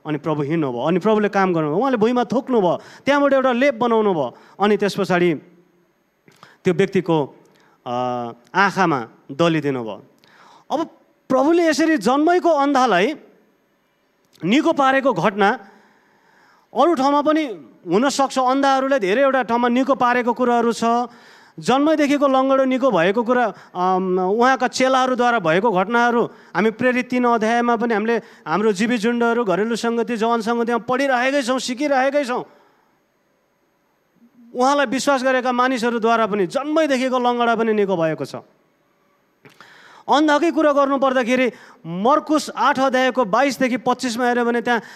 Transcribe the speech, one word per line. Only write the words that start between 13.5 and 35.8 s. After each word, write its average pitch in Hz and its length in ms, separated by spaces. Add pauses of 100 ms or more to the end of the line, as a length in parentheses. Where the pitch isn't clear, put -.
निको 277 280
पारेको 269 400
घटना 196 460 (1160)
अरू 302 180
ठाउँमा 285 280
पनि 302 220 (440)
हुनसक्छ। 254 520
अन्धाहरूलाई 269 600
धेरैवटा 254 440
ठाउँमा 240 240
निको 254 280
पारेको 240 380
कुराहरू 240 400
छ। - 100 (760)
जन्मैदेखिको 285 680
लङ्गडो 269 360
निको 262 280
भएको 202 320
कुरा, 240 300 (220)
अम, 185 440
उहाँका 233 480
चेलाहरूद्वारा 254 720
भएको 185 320
घटनाहरू 233 540
हामी - 460
प्रेरित 247 380
तिन 247 160
अध्यायमा 233 500
पनि 233 180
हामीले 220 240 (300)
हाम्रो 202 240
जीवित 226 300
झुन्डहरू, 233 420
घरेलु 220 320
सङ्गति, 233 420
जवान 233 240
सङ्गतिमा 233 360
पढिरहेकै 262 680
छौँ, 247 160
सिकिरहेकै 269 680
छौँ। 226 180 (2000)
उहाँलाई 277 300
विश्वास 262 380
गरेका 254 280
मानिसहरूद्वारा 233 760